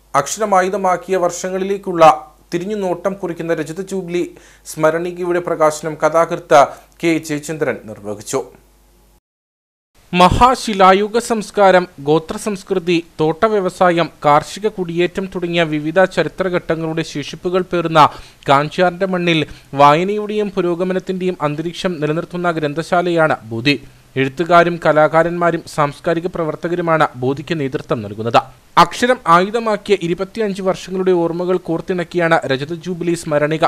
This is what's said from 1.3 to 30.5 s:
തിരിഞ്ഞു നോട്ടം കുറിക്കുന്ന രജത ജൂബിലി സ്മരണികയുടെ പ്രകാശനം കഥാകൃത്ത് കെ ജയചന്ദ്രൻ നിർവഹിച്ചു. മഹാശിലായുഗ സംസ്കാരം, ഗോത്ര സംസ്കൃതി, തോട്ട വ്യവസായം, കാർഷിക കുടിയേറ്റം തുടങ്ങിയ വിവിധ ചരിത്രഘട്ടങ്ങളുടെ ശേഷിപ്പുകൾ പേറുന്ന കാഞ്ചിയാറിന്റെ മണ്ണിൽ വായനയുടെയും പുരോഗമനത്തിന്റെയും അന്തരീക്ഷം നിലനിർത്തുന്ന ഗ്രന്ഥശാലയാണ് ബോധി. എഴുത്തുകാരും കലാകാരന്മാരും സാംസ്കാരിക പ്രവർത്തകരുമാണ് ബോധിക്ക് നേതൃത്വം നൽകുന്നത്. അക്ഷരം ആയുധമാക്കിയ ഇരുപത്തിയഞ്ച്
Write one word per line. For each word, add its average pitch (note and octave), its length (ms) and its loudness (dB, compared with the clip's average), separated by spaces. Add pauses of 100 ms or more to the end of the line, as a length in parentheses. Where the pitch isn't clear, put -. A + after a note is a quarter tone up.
തിരിഞ്ഞു G#3 220 -4
നോട്ടം F#3+ 380 -4
കുറിക്കുന്ന E3+ 400 -6
രജത D#3 280 -6
ജൂബിലി F3 500 -6 (340)
സ്മരണികയുടെ F3 760 -2
പ്രകാശനം D#3 560 -2
കഥാകൃത്ത് D#3 720 2 (360)
കെ E3 140 2
ജയചന്ദ്രൻ D3 680 -6
നിർവഹിച്ചു. G#2 580 -8 (1700)
മഹാശിലായുഗ G3+ 1040 4
സംസ്കാരം, G3 680 2 (120)
ഗോത്ര D#3+ 380 0
സംസ്കൃതി, F#3 680 -2 (160)
തോട്ട D#3 260 0
വ്യവസായം, F3+ 640 0 (160)
കാർഷിക D3+ 420 2
കുടിയേറ്റം F3 580 -2
തുടങ്ങിയ F3 380 -2
വിവിധ D#3 400 0
ചരിത്രഘട്ടങ്ങളുടെ E3 1000 -2
ശേഷിപ്പുകൾ F3 580 -4
പേറുന്ന D#3+ 480 4 (400)
കാഞ്ചിയാറിന്റെ F3 560 0
മണ്ണിൽ F3 400 0 (280)
വായനയുടെയും G3+ 800 2
പുരോഗമനത്തിന്റെയും F#3 880 -4
അന്തരീക്ഷം D#3+ 600 -4
നിലനിർത്തുന്ന F3 500 -2
ഗ്രന്ഥശാലയാണ് D#3+ 920 0
ബോധി. A#2 400 -2 (320)
എഴുത്തുകാരും E3+ 720 2
കലാകാരന്മാരും E3 800 2 (120)
സാംസ്കാരിക E3 520 -2
പ്രവർത്തകരുമാണ് E3 880 -2
ബോധിക്ക് C3+ 440 -4
നേതൃത്വം C#3 420 -4
നൽകുന്നത്. A2 400 0 (360)
അക്ഷരം A#3+ 500 2
ആയുധമാക്കിയ G3+ 720 2
ഇരുപത്തിയഞ്ച് F#3+ 600 -4